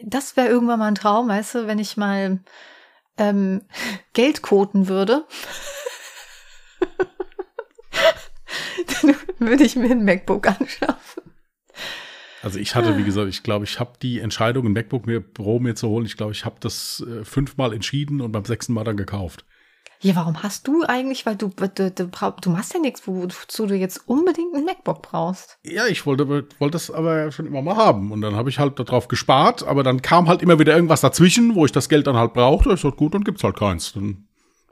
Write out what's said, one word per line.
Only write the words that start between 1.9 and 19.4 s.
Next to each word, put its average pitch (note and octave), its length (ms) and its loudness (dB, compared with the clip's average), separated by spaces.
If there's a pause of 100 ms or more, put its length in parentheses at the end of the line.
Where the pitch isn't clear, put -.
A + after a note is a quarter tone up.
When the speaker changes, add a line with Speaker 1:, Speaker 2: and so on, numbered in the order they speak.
Speaker 1:
mal, G3 440 -2 (800)
ähm, G3 420 0 (260)
<laughs> G3+ 260 -12
Geld C4+ 280 2
koten G3 460 2
würde, G3 400 0 (1500)
<laughs> F#4 60 -2 (2250)
dann C#4+ 120 8 (240)
würde A#3 240 6
ich A#3 120 2
mir A#3+ 160 2
ein A#3+ 120 2
MacBook G3 440 0
anschaffen. - 760 -4 (1160)
Speaker 2:
Also F#2+ 180 -8
ich G2+ 160 -6
hatte, A2+ 220 2
wie G#2 60 2
Speaker 1:
Ah. - 20 -2
Speaker 2:
gesagt, G2+ 240 -2
ich F#2+ 140 -8
glaub, G#2 200 -2
ich - 160 -8
hab - 220 -8
die B2 180 -4
Entscheidung, A#2 460 -2
ein G#2+ 80 2
MacBook A2+ 340 -4
mir, A2+ 140 -2
Pro G#2+ 380 -4
mir A#2+ 160 -2
zu A#2+ 120 -6
holen, A2+ 180 -2
ich G#2+ 120 -12
glaub, G#2+ 140 -6
ich - 120 -10
hab - 160 -8
das, - 480 -8
äh, A2 160 -12
fünfmal C3+ 500 -4
entschieden C#3+ 460 -4
und A#2 140 -6
beim G#2 100 -2
sechsten A#2 300 -4
Mal G#2+ 100 -2
dann G#2+ 140 -4
gekauft. G2 480 -8 (560)